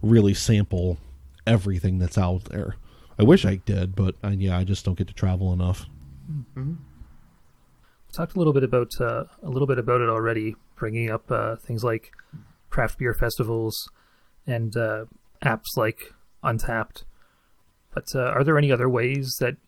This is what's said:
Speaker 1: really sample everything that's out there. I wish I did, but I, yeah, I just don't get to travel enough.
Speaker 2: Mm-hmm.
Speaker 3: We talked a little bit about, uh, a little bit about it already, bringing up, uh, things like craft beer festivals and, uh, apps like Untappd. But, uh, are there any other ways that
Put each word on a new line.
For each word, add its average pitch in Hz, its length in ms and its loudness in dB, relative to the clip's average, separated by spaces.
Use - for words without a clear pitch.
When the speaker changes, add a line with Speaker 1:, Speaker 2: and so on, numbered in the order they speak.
Speaker 1:
really 107 320 6
sample 92 640 0
everything 95 540 2
that's 90 180 0
out 90 280 0
there. - 320 -8
I 107 40 8
wish 107 220 8
I 98 120 2
did, 92 360 -2
but 95 300 0
I, 101 80 -4
yeah, 95 260 0
I 92 60 0
just 98 220 -2
don't 90 120 0
get 90 120 -2
to - 40 -16
travel 92 380 0
enough. 90 340 0
Speaker 2:
Mm-hmm. 139 440 -8
Speaker 3:
We - 60 -20
talked 170 220 -6
a - 20 -2
little 156 160 4
bit 135 100 4
about, 123 360 0
uh, 120 260 -2
a 170 60 -10
little 131 180 0
bit 131 100 2
about 123 240 2
it 117 80 2
already, 113 460 -2
bringing 113 320 -4
up, 113 220 -6
uh, 113 260 -2
things 113 260 -8
like 113 280 -2
craft 120 300 0
beer 120 140 0
festivals 113 760 -2
and, 117 280 -2
uh, 110 300 -2
apps - 340 -2
like 113 360 -2
Untappd. 117 600 -2
But, - 220 -8
uh, 131 40 0
are 127 240 0
there 151 140 4
any 147 140 4
other 123 180 2
ways 127 500 -2
that 131 160 -2